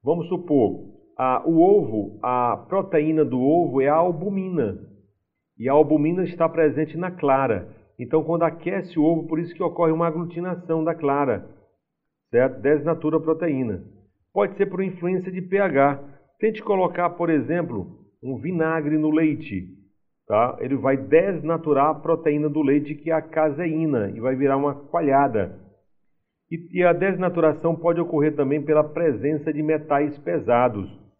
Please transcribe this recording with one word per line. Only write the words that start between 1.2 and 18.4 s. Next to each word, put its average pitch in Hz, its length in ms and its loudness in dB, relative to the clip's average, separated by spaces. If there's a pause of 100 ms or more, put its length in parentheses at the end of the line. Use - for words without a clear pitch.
o 165 140 4
ovo, 131 600 2
a 123 360 0 (100)
proteína 160 560 0
do 127 160 0
ovo 139 420 2
é 135 60 2
a 147 80 2
albumina. 175 800 -2 (800)
E 117 120 -4
a 135 40 2
albumina 156 500 4
está 170 260 0
presente 156 480 0
na 175 140 -6
clara. 135 580 0 (300)
Então, 139 240 0
quando 165 200 0
aquece 175 540 -4
o 156 60 4
ovo, 160 240 2
por 156 120 -2
isso 165 140 -6
que - 80 -10
ocorre 170 300 0
uma 165 160 0
aglutinação 170 760 -4
da 165 120 -2
clara, 139 520 -2 (840)
certo? 127 280 2
Desnatura 151 580 0
a 151 40 2
proteína. 143 600 -2 (500)
Pode 196 240 0
ser 202 80 2
por 190 180 -4
influência 185 480 -4
de 185 100 -8
P 196 180 -2
H. 143 440 2 (360)
Tente 214 240 -2
colocar, 175 480 0
por 170 180 -4
exemplo, 127 680 -2 (220)
um 127 160 -8
vinagre 160 600 -2